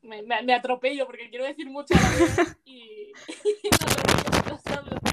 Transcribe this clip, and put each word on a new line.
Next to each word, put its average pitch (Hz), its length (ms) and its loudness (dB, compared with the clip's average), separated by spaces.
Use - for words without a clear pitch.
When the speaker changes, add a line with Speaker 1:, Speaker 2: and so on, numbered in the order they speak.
Speaker 1:
me, 214 200 -16
me, 226 220 -2
me 247 100 2
atropello 254 520 -2
porque 233 240 -14
quiero 247 140 -8
decir 294 260 -8
mucho 285 240 -4
a - 80 8
la - 80 4
vez - 500 2
Speaker 2:
<laughs> - 40 -20
Speaker 1:
y, 415 480 -18
<laughs> - 320 -16
y 415 260 0
me 415 60 6
atropello, - 720 2
lo 302 100 -8
sabes. - 400 -6